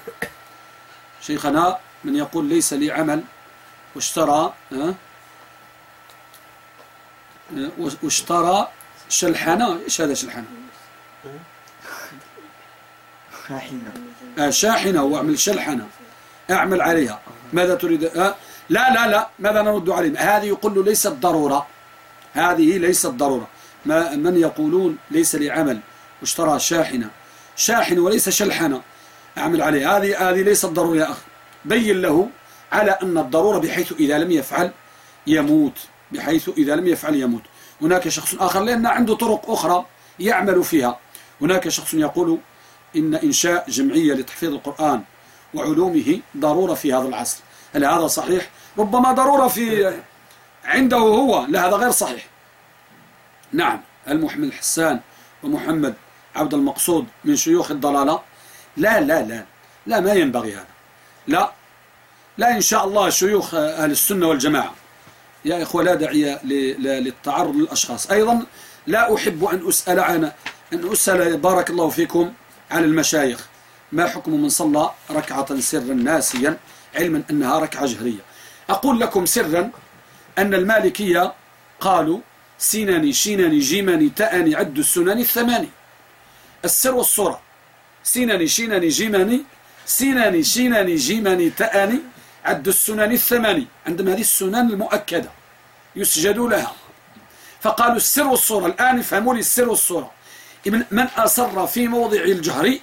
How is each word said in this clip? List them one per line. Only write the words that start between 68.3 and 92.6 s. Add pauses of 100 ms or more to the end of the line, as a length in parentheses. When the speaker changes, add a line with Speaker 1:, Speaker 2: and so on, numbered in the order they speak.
Speaker 1:
لا
أحب
أن
أسأل
عن، (400)
أن
أسأل
بارك
الله
فيكم (380)
عن
المشايخ، (460)
ما
حكم
من
صلى (200)
ركعة
سرا
ناسيا (380)
علما
أنها
ركعة
جهرية؟ (500)
أقول
لكم
سرا (680)
أن
المالكية (480)
قالوا (380)
سيناني
شيناني
جيماني
تأني
عد
السنن
الثماني، (960)
السر
والصورة، (640)
سيناني
شيناني
جيماني، (420)
سيناني
شيناني
جيماني
تأني (460)
عد